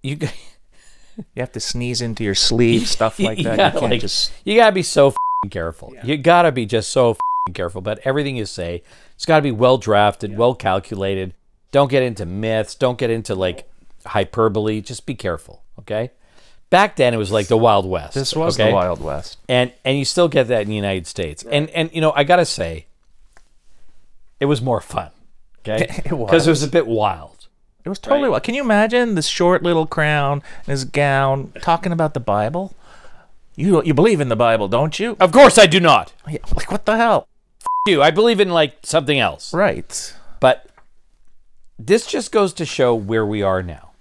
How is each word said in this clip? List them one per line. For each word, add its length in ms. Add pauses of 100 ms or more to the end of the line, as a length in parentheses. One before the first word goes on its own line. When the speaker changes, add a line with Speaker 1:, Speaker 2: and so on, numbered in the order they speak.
Speaker 1:
You 140
g-, 120 (480)
<laughs> 480 (100)
Speaker 2:
You 60
have 120
to 80
sneeze 420
into 220
your 100
sleeve, 540
Speaker 1:
<laughs> 0
Speaker 2:
stuff 300
like 200
Speaker 1:
You 60
Speaker 2:
that. 120
Speaker 1:
gotta, 200
Speaker 2:
You 40
can't 120
Speaker 1:
like, 80
Speaker 2:
just 320 (120)
Speaker 1:
you 120
gotta 160
be 100
so 260
f***ing 420
careful. 440
Speaker 2:
Yeah. 100
Speaker 1:
You 140
gotta 340
be 140
just 240
so 220
f***ing 420
careful 240
about 260
everything 320
you 100
say. 360 (320)
It's 100
gotta 180
be 100
well 260
drafted, 540
Speaker 2:
Yeah. 40
Speaker 1:
well 180
calculated. 800 (400)
Don't 180
get 120
into 240
myths. 480
Don't 240
get 120
into, 240
like, 340 (380)
hyperbole. 760
Just 240
be 80
careful, 480 (160)
okay? 320 (600)
Back 260
then, 180
it 40
was 120
like 180
the 80
Wild 300
West, 280
Speaker 2:
This 200
was 240
Speaker 1:
okay? 120
Speaker 2:
the 40
Wild 260
West. 380 (100)
Speaker 1:
And, 240 (120)
and 140
you 60
still 240
get 200
that 140
in 60
the 60
United 320
States. 380
Speaker 2:
Right. 100
Speaker 1:
And, 160
and, 220
you 80
know, 160
I 80
gotta 220
say, 400 (1500)
it 60
was 140
more 200
fun, 300 (500)
okay? 260 (160)
Speaker 2:
<laughs> 40
It 80
was. 160
Speaker 1:
'Cause 180
it 20
was 140
a 40
bit 200
wild. 420 (540)
Speaker 2:
It 40
was 100
totally 260
Speaker 1:
Right. 60
Speaker 2:
wild. 140
Can 100
you 80
imagine 520
this 120
short 360
little 240
crown 560 (180)
and 120
his 120
gown 760
talking 320
about 220
the 60
Bible? 520 (840)
"You, 280
you 100
believe 260
in 100
the 60
Bible, 320
don't 300
you?" 220
Speaker 1:
Of 120
course 260
I 80
do 140
not. 320 (140)
Speaker 2:
Yeah, 120 (180)
like, 160
what 140
the 100
hell? 320 (320)
Speaker 1:
F- 60 (200)
you. 160
I 80
believe 300
in, 100
like, 320
something 380
else. 320
Speaker 2:
Right. 600 (260)
Speaker 1:
But 260 (1120)
this 280
just 260
goes 220
to 100
show 300
where 320
we 160
are 200
now. 280 (100)